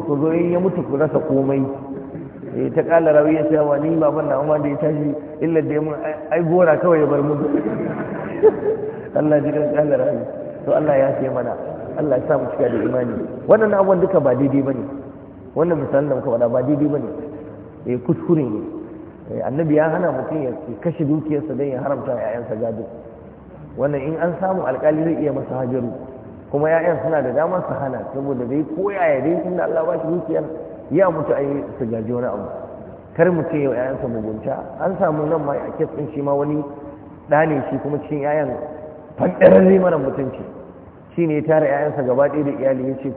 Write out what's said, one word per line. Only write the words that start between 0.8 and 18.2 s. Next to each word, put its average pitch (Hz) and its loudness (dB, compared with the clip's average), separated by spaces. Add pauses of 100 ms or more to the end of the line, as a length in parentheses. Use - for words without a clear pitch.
ku 139 -2
rasa 147 2
komai. 135 2 (960)
Eh, 131 0
ta 165 4
ƙala 165 4
rawi 151 6
ya 151 0
ce 156 4
wa 143 4
ni 160 0
baban 151 2
na 135 0
amma 151 2
da 147 -2
ya 139 0
tashi 151 0 (240)
illa 160 2
da 139 -2
ya 147 0
mun 156 -2
ai, 156 -4 (160)
ai 165 2
gora 165 6
kawai 170 4
ya 147 6
bar 143 2
mu. 151 0 (920)
<laughs> - 0
Allah 151 4
ji 147 0
kan 147 0
ƙala 147 4
rawi. 139 0 (440)
To - 2
Allah 147 4
ya 135 4
ce 131 -2
mana. 120 -2 (420)
Allah 147 2
ya - -2
sa 147 2
mu 123 -2
cika 127 2
da 113 0
imani. 123 0 (320)
Waɗannan 208 6
abubuwan 190 4
duka 185 4
ba 135 4
daidai 135 2
bane. 131 -2 (720)
Wannan 165 2
misalan 139 2
da 135 2
muka 127 -2
faɗa 120 2
ba 127 2
daidai 147 2
bane. 123 -2 (760)
Eh, 123 -2
kuskure 156 2